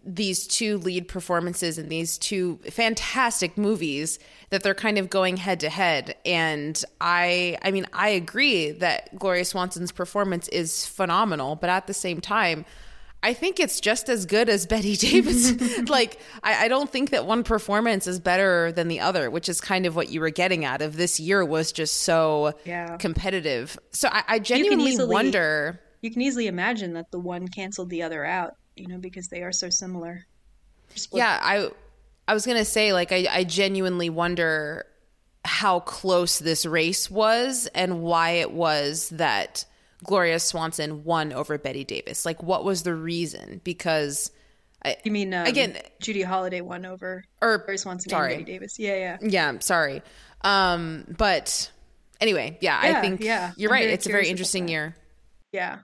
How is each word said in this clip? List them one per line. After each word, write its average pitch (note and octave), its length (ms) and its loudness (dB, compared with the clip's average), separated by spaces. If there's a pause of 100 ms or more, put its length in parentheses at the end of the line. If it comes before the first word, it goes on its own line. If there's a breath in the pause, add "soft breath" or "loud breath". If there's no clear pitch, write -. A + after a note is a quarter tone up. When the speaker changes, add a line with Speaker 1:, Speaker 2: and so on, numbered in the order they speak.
Speaker 1:
these F#3 400 -2
two G#3+ 320 0
lead F3+ 300 -4
performances F3 680 -2
in D#3 100 -10
these E3 300 -4
two F3+ 400 -2 (120)
fantastic A3+ 880 0
movies, E3 640 -2 (320 loud breath)
that G3 120 0
they're G3 120 2
kind G#3 240 0
of F#3 120 -2
going F#3 280 2
head F3+ 220 -2
to D#3 100 -2
head. D#3+ 440 0 (120)
And D#3 560 0 (180)
I, F3 640 2
I G3 80 0
mean, F#3+ 220 0
I G3+ 180 2
agree F#3+ 640 2
that E3 460 -2
Gloria F3+ 280 0
Swanson's F3+ 460 -4
performance F#3 560 -2
is - 380 -2
phenomenal, E3+ 680 0
but F3 140 0
at F#3+ 160 0
the G3+ 80 -6
same F3 260 -4
time, F3 460 0 (560 loud breath)
I A3+ 100 2
think F4+ 260 -2
it's D#4 220 0
just A3 300 0
as G#3 160 0
good A3 240 4
as G3 160 2
Bette G#3 300 0
<laughs> - 0 -
Davis. A#3+ 580 6 (320)
Speaker 2:
<laughs> - 20 -6
Speaker 1:
Like, C4 320 2 (220 loud breath)
I, G#3+ 240 4
I - 20 4
don't C4+ 220 2
think C4+ 200 0
that D#3+ 140 2
one A3 180 2
performance G#3+ 640 2
is F3+ 140 -4
better F3+ 520 4
than E3+ 160 0
the E3 120 -2
other, D3 300 2
which E3 180 -4
is F3 140 -2
kind F#3 240 0
of D#3+ 100 0
what E3+ 140 -2
you D#3 100 -4
were D#3+ 100 0
getting F3 360 0
at, C3+ 160 -2
of D3+ 160 -6
this F3 200 0
year F#3 260 2
was D3+ 280 0
just D#3 300 -2
so D#3 500 4 (140)
Speaker 2:
Yeah. E3+ 320 -8
Speaker 1:
competitive. D#3+ 800 -2 (140)
So - 200 0
I, G#3+ 160 2
I A3 60 2
Speaker 2:
You A3+ 60 2
can G3+ 40 -8
Speaker 1:
genuinely D4 480 4
Speaker 2:
easily B3 220 2
Speaker 1:
wonder E3+ 680 2 (220)
Speaker 2:
you A3+ 80 -6
can A#3 100 -4
easily A#3+ 280 0
imagine F#3+ 440 -2
that E3 200 -8
the F3+ 60 -8
one F3+ 300 -6
canceled F#3+ 400 -8
the E3+ 140 -6
other D#3+ 240 -4
out, F3 240 -2 (260)
you F#3 120 -16
know, F3+ 100 -10
because F#3 300 -12
they F3 140 -10
are F3+ 100 -8
so F3+ 180 -4
similar. F3+ 500 -4 (720)
Just - 180 -10
what - 100 0
Speaker 1:
Yeah, G#3+ 220 4
I, G3+ 280 2 (580)
I G#3 60 4
was G#3+ 100 0
gonna A#3 220 2
say, G#3+ 260 4
like, F3 180 2
I, F#3 200 2
I F#3 140 2
genuinely F#3 640 0
wonder E3 760 0 (600)
how F#3+ 340 2
close F3+ 600 0
this D#3 260 0
race E3 440 0
was A#3 640 2
and F3+ 280 0
why E3+ 300 4
it E3+ 200 0
was D3+ 580 0
that D3+ 540 0 (380 soft breath)
Gloria F3 380 2
Swanson D#3+ 640 -4
won D#3 280 0
over D3 240 -4
Bette C#3 280 -6
Davis. - 420 -6
Like, E3 160 -4
what F3 220 0
was F#3 180 0
the F3 120 -2
reason? E3 680 -6
Because D3 680 -2 (540 soft breath)
I, C3+ 200 -2
Speaker 2:
You A3 80 -2
mean, G3 200 0
um, F3 140 0
Speaker 1:
again, B3 320 0 (240)
Speaker 2:
Judy G3+ 180 -4
Holliday F#3 400 -2
won F3+ 240 -10
over F#3 400 -12 (160)
Speaker 1:
or, A3+ 180 4
Speaker 2:
Gloria G3 200 -6
Swanson F#3 320 -8
Speaker 1:
sorry. D3 240 0
Speaker 2:
and D#3 100 -8
Bette - 80 -12
Davis? F#3 260 -14
Yeah, G3+ 180 -2
yeah. F#3 260 -4
Speaker 1:
Yeah, F3 380 2
sorry. D3+ 420 2 (400 loud breath)
Um, F3 640 2 (100)
but - 540 0 (500)
anyway, E3 400 2
yeah, D#3+ 180 2
I D4+ 100 6
Speaker 2:
Yeah, D4+ 120 4
Speaker 1:
think F#3+ 240 -2
Speaker 2:
yeah. F#3+ 320 -2
Speaker 1:
you're G#3 140 0
Speaker 2:
I'm - 20 4
Speaker 1:
right. B3+ 120 4
Speaker 2:
very A3 100 2
Speaker 1:
It's F#3 120 -4
a G3 40 -2
very G3+ 140 4
Speaker 2:
curious D#3+ 40 2
about - 20 0
Speaker 1:
interesting F3+ 360 -2
Speaker 2:
that. E3+ 60 -2
Speaker 1:
year. D#3 240 -4 (560)
Speaker 2:
Yeah. F#3 320 -6